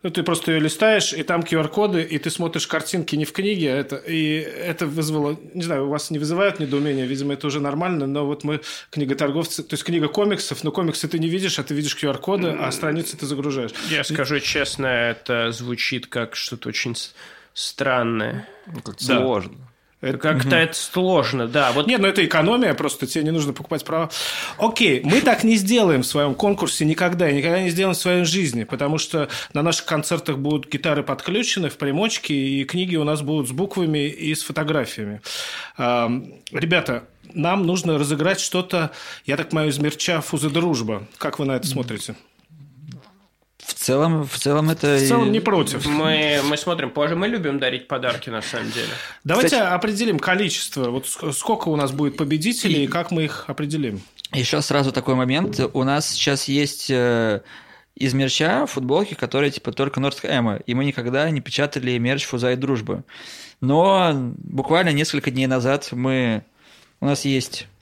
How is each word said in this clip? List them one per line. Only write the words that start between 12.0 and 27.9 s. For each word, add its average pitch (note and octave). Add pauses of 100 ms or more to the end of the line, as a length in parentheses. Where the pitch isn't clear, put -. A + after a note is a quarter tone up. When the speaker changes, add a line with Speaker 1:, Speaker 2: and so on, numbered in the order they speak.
Speaker 1:
R-коды, F3+ (120)
а C3
страницы D#3+
ты D3
загружаешь. C3+ (220)
Speaker 2:
Я D3
скажу C#3+
честно, C3+
это A#2
звучит B2
как A#2
что-то -
очень A#2
с-, - (400)
странное. A#2+ (260)
Speaker 3:
Ну, -
как-то A2+
Speaker 1:
Да. B2+
Speaker 3:
сложно. A2 (480)
Speaker 1:
Это C3
Speaker 2:
Как-то C#3
Speaker 4:
Мгм. D3+
Speaker 2:
это E3
сложно, C#3
да. C3
Вот D3
Speaker 1:
Нет, A#3
ну G3
это F#3+
экономия, F#3
просто C#3+
тебе D3+
не D#3
нужно D3+
покупать D3
права. D#3+ (480)
Окей, G#3
мы G3
так A#3+
не A3+
сделаем F#3+
в B2
своем C#3+
конкурсе F#3+
никогда, E3+
и C#3
никогда E3+
не F#3
сделаем F#3